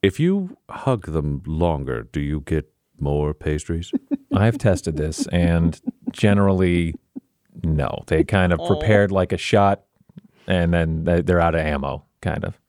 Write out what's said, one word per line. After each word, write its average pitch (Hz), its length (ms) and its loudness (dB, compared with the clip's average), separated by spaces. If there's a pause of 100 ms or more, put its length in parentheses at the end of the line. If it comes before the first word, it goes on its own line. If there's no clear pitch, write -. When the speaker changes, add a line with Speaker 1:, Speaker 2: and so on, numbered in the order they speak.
Speaker 1:
If 98 160 2
you 185 380 -2 (120)
hug 113 440 -4
them 73 340 -2
longer, 71 640 -2
do - 100 -6
you 73 200 -4
get 76 280 -4 (300)
more 73 340 0
pastries? 80 600 -4 (200)
<laughs> - 200 -8
Speaker 2:
I've 113 260 2
tested 85 380 0
this, 78 360 -4
and 85 480 2 (320)
generally, 92 840 2 (720)
no. 69 420 -2
They 80 160 2
kind 92 300 2
of 82 80 0
Speaker 3:
Aw. - 80 -6
Speaker 2:
prepared 101 420 4
like 95 220 0
a 95 40 -2
shot, 101 460 2 (640)
and 87 260 2
then 80 320 0
they, 85 160 2
they're 87 200 2
out 82 160 2
of 80 60 0
ammo, 71 420 -4 (180)
kind - 220 -4
of. - 140 -8 (100)